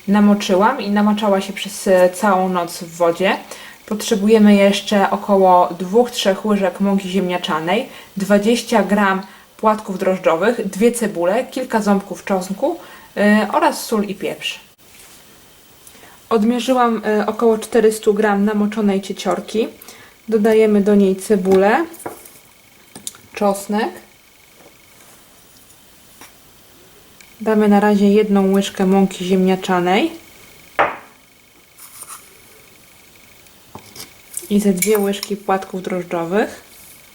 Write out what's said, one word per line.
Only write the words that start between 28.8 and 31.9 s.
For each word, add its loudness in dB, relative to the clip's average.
mąki 0
ziemniaczanej. 0